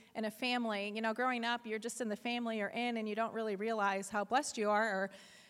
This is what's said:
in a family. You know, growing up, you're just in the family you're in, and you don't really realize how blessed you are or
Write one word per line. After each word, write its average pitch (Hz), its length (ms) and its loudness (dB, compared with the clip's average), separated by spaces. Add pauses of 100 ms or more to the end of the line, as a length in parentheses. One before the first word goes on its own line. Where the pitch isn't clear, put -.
(140)
in 220 120 -2
a 208 60 -2
family. 226 580 0
You 214 120 -4
know, 220 120 2
growing 247 300 0
up, 233 220 0
you're 220 140 -2
just 233 220 -6
in 226 80 -2
the 208 60 0
family 233 440 -2
you're 202 100 0
in, 240 280 0
and 214 120 -2
you 208 60 -2
don't 226 180 0
really 220 220 0
realize 196 540 0
how 208 160 0
blessed 247 340 0
you 208 100 2
are 208 180 6
or 190 220 0 (400)